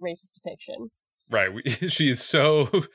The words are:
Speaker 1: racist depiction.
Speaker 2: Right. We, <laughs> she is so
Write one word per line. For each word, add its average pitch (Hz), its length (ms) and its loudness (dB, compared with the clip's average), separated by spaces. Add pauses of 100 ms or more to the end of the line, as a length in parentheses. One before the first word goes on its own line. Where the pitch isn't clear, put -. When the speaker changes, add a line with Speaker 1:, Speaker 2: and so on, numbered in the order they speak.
Speaker 1:
racist 175 300 -10 (100)
depiction. 160 480 -12 (380)
Speaker 2:
Right. 104 220 2
We, 113 120 -10
<laughs> 139 260 -4
she 151 200 2
is 123 120 0
so 151 480 4 (260)